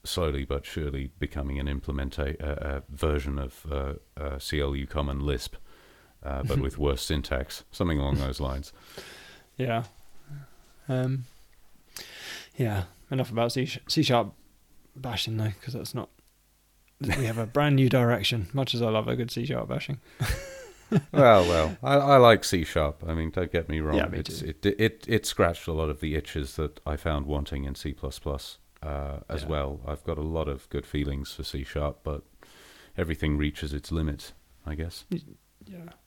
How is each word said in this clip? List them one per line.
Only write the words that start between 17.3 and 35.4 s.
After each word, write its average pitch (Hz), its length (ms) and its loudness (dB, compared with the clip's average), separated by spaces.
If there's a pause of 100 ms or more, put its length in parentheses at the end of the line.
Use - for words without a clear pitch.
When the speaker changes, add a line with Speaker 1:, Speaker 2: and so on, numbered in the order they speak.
Speaker 2:
a 113 80 0
brand 143 300 4
new 131 140 8
direction, 117 640 4
much 135 200 0
as 117 80 0
I 117 80 4
love 110 180 2
a 123 80 2
good 120 160 -2
C 120 140 -4
sharp 127 240 -2
bashing. 127 300 -4 (200)
<laughs> 117 100 -2 (840)
Speaker 1:
Well, 117 380 10
well, 82 340 4
I, 135 120 4
I 143 220 8
like 117 280 10
C 85 180 0
sharp. 76 420 0
I 82 80 -2
mean, 80 180 0
don't 87 200 -2
get 82 160 0
me 78 140 -2
wrong. 76 160 0
Speaker 2:
Yeah, - 100 2
me 87 120 -6
Speaker 1:
It's, 80 200 -8
Speaker 2:
too. 76 140 -6 (100)
Speaker 1:
it, - 20 -4 (140)
it, - 260 0
it 113 200 2
scratched - 420 2
a 82 60 -2
lot 78 160 2
of 71 100 -4
the 78 160 -2
itches 71 400 -4
that 76 300 -4
I 76 100 -2
found 73 300 -2
wanting 71 400 -4
in 67 100 -6
C 76 160 -8
plus - 280 -8
plus, - 380 -8 (240)
uh, 71 360 -6 (100)
as 73 140 -6
Speaker 2:
Yeah. 76 80 -8
Speaker 1:
well. 71 360 -2
I've 73 200 -8
got 80 120 -2
a 73 40 -6
lot 78 260 -2
of 67 220 -8
good 71 160 -6
feelings 69 480 -4
for 69 100 -10
C 67 220 -6
sharp, 73 400 -4
but 73 180 -4 (720)
everything 80 400 0
reaches 73 360 -2
its 73 180 -8
limit, 78 400 -2 (340)
I 78 100 -6
guess. 82 360 -8
Speaker 2:
Y-, 170 80 -4 (460)